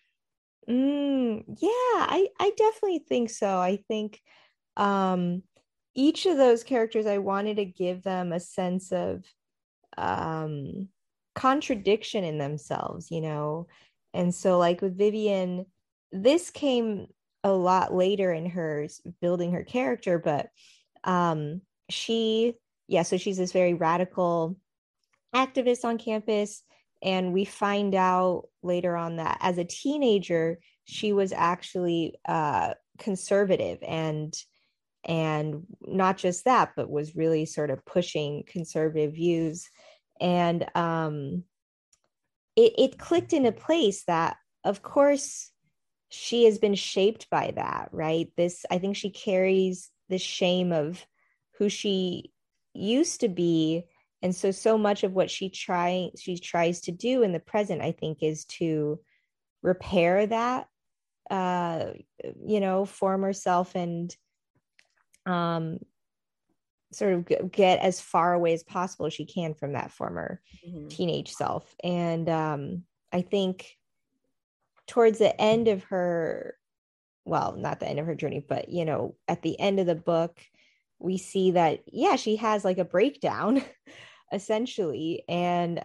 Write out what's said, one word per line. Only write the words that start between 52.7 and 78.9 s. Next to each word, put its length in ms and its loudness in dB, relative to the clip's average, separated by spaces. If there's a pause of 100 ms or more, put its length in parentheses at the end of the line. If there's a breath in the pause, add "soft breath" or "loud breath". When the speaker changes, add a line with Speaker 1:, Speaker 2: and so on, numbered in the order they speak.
Speaker 1:
used 460 0
to 80 2
be. 560 2 (360)
And 160 -2
so, 140 0
so 280 2
much 260 2
of 100 0
what 160 2
she 200 -6
try-, 680 -2
she 200 -8
tries 440 0
to 100 -8
do 300 2
in 100 4
the 80 -2
present, 420 -2
I 100 -2
think, 300 -6
is 240 -2
to 540 -2 (640)
repair 640 2
that, 420 -2 (640)
uh, 640 -2 (540)
you 140 0
know, 240 2
former 480 -2
self 420 0
and, 400 -4 (1120)
um, 520 -2 (1120)
sort 220 0
of 120 -2
g-, 100 2 (140)
get 300 6
as 200 0
far 340 2
away 180 4
as 100 -2
possible 460 -6
she 160 -8
can 300 -6
from 180 -8
that 200 -6
former 500 -8 (240 soft breath)
Speaker 2:
Mm-hmm. 220 -14
Speaker 1:
teenage 440 -4
self. 500 -6
And, 460 -2
um, 540 -2 (300)
I 100 0
think 540 -4 (1120)
towards 320 4
the 220 4
end 280 4
of 160 0
her, 720 -2 (680)
well, 320 -2
not 240 -6
the 80 -6
end 100 -4
of 80 -4
her 80 -4
journey, 320 -6
but, 220 -6
you 160 -4
know, 320 -4 (120)